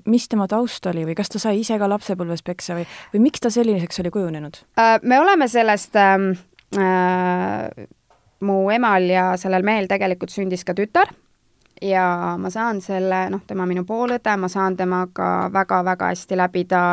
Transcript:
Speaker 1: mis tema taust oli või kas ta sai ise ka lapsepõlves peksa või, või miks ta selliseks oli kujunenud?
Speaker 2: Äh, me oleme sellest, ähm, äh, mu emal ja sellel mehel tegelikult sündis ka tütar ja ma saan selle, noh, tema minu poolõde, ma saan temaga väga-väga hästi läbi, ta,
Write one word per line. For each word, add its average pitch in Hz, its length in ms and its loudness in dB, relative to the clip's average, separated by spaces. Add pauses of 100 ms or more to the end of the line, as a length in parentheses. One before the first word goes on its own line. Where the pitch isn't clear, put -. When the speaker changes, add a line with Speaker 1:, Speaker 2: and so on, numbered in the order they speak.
Speaker 1:
mis 226 220 2
tema 202 200 0
taust 226 380 -4
oli 165 200 -2
või 160 100 -4
kas 202 140 -4
ta 208 100 -8
sai 214 220 0
ise 220 180 -2
ka 202 80 0
lapsepõlves 185 560 -4
peksa 180 320 -8
või, 170 100 -6 (280)
või 208 140 4
miks - 120 -2
ta 233 100 0
selliseks 214 540 0
oli 175 80 -4
kujunenud? 160 460 -6 (200)
Speaker 2:
Äh, 226 260 6
me 254 160 4
oleme 330 280 4
sellest, 220 480 2
ähm, 196 360 6 (420)
äh, 185 1120 0 (540)
mu 196 160 2 (120)
emal 208 400 2
ja 185 280 2
sellel 185 280 0
mehel 208 220 0
tegelikult 190 420 -2
sündis 185 360 -4
ka 175 100 -4
tütar 214 340 2 (720)
ja 180 560 0
ma 185 120 -6
saan 220 320 -4
selle, 185 480 -2
noh, 190 160 -8
tema 190 200 -6
minu 180 200 -2
poolõde, 233 520 -2
ma 185 120 -2
saan 190 260 -2
temaga 185 760 -2
väga-väga 185 580 0
hästi 180 280 -6
läbi, 180 280 0
ta, 180 280 2